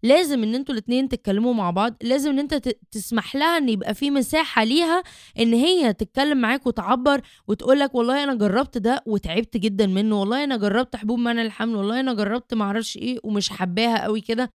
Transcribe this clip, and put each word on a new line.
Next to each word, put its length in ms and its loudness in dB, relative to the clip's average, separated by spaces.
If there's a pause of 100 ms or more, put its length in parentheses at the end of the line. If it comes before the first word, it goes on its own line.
لازم 400 4
ان 120 -2
انتوا 180 -4
الاتنين 360 -2
تتكلموا 440 0
مع 180 0
بعض، 320 -2
لازم 260 0
ان 100 0
انت 140 -4
ت-، 260 -2 (120)
تسمح 440 -4
لها 220 2
ان 120 0
يبقى 240 -2
في 180 -2
مساحة 520 0
ليها 400 2 (360)
ان 140 4
هي 400 4
تتكلم 440 0
معاك 300 0
وتعبر 540 0 (260)
وتقولك: 480 2
"والله 280 2
انا 100 0
جربت 440 0
ده 280 0
وتعبت 520 -2
جدًا 300 0
منه، 320 2
والله 240 -2
انا 140 -2
جربت 380 0
حبوب 240 -4
منع 220 0
الحمل، 340 -4
والله 240 -2
انا 140 -2
جربت 400 -4
معرفش 440 -4
ايه 260 -6
ومش 260 -2
حباها 540 -2
قوي 180 -2
كده". 380 -4